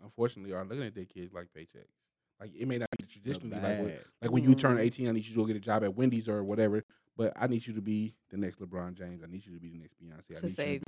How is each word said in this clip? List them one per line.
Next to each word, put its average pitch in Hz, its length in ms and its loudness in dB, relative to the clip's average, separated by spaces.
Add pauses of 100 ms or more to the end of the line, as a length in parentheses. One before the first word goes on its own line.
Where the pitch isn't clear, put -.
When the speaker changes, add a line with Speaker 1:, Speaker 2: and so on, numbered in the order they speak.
Speaker 1:
unfortunately, 107 520 -2
are 92 100 -4
looking 123 200 -6
at 110 100 -8
their 95 100 -10
kids 90 300 -14
like 87 220 -10
paychecks. - 360 -20 (460)
Like, 101 160 -16
it 113 140 -4
may 123 80 0
not 120 220 -4
be - 80 -12
traditionally - 520 -8
like 104 200 0
what, 104 100 -2
Speaker 2:
bag. 80 160 -10 (160)
Speaker 1:
like 117 100 0
when 127 140 6
you 131 100 12
turn 135 180 6
Speaker 3:
Mm-hmm. 120 80 4
Speaker 1:
eighteen, 123 280 0
I 117 40 2
need 110 120 0
you 113 80 -14
to 113 80 0
go 110 60 4
get 110 100 0
a 104 40 -8
job 107 240 2
at 98 100 0
Wendy's 117 340 2
or 104 160 0
whatever. 107 400 2 (320)
But 113 180 0
I 123 120 0
need 117 200 0
you 117 60 -8
to 107 80 -4
be 107 340 0 (140)
the 95 80 -12
next 95 240 -4
LeBron 90 320 -8
James. 87 300 -12
I 80 40 -16
need 92 200 -14
you 90 80 -16
to 82 40 -14
be 85 120 -14
the 85 80 -14
next 78 240 -20
Beyonce. 82 340 -18
I 156 40 -12
Speaker 3:
To - 20 -4
Speaker 1:
need 185 100 -2
Speaker 3:
save 147 200 -4
Speaker 1:
you 139 80 -2
to - 80 -10